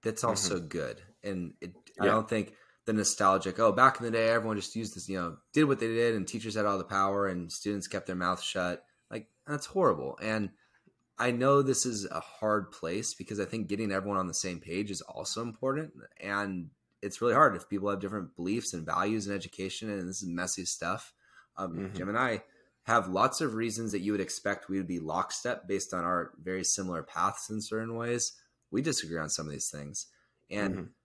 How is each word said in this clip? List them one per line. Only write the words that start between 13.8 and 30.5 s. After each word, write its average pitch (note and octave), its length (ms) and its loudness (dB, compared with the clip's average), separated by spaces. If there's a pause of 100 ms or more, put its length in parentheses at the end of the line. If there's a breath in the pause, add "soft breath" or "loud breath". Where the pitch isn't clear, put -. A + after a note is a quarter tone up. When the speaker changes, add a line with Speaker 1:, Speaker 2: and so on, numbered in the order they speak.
Speaker 1:
everyone G2 260 0
on F#2 100 0
the D#2+ 60 -6
same F2+ 260 -2
page F#2 300 -4
is F2+ 120 -6
also - 420 -6
important. C3+ 500 -4 (260)
And G2 520 -4 (320)
it's G2+ 180 -6
really A#2 140 4
hard C3+ 200 8
if - 140 -8
people G2+ 220 -2
have G2 80 -2
different G2 360 -6
beliefs G2+ 380 -2
and E2 100 -6
values F#2+ 440 0
in G2+ 80 -4
education, F#2+ 560 -6
and F#2 180 -4
this F#2 140 -8
is F#2 40 -6
messy F2 380 -4
stuff. - 480 -4 (420 soft breath)
Um, F#2 220 -6
Speaker 2:
Mm-hmm. F#2+ 180 -6
Speaker 1:
Jim F2+ 140 -4
and G#2+ 80 0
I A#2+ 260 0 (420 soft breath)
have A2+ 240 4
lots G#2 320 4
of B2+ 120 0
reasons A2 380 -2
that G2 80 0
you G2 120 0
would G#2 100 2
expect - 480 -2
we F#2+ 80 0
would F#2 100 0
be F2 120 -2
lockstep F2 680 -2
based F#2+ 260 -2
on F2 100 -2
our F2 280 0 (100)
very F#2 220 -2
similar F2+ 400 0
paths F#2 460 -2
in G#2+ 120 -4
certain A2+ 340 -6
ways. A#2+ 380 -2 (380 soft breath)
We A#2 100 0
disagree E2 380 -2
on D#2 100 -4
some D#2 160 -2
of D2+ 80 -6
these C#2+ 160 -4
things. D2 380 -10 (420 soft breath)
And G2 260 -2